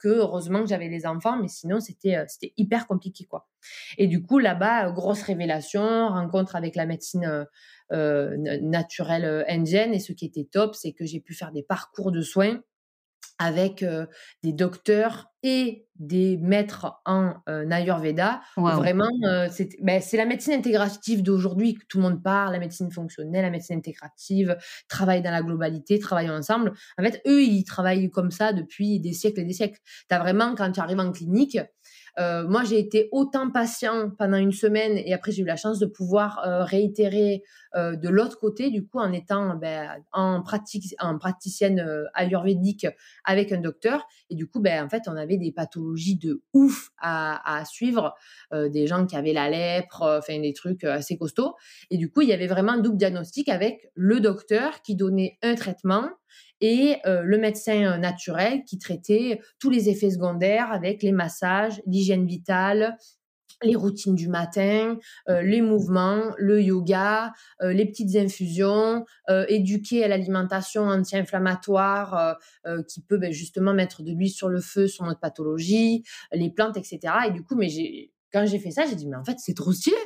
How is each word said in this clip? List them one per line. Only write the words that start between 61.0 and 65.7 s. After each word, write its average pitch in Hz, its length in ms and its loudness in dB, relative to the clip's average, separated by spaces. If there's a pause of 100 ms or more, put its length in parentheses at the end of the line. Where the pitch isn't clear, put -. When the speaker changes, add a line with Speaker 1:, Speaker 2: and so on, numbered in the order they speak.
Speaker 1:
les 196 100 4
massages, 190 720 0
l'hygiène 190 400 2
vitale, 196 720 0 (640)
les 233 140 4
routines 196 380 0
du 170 140 0
matin, 202 720 0 (300)
heu, 180 140 2
les 208 200 4
mouvements, 202 760 2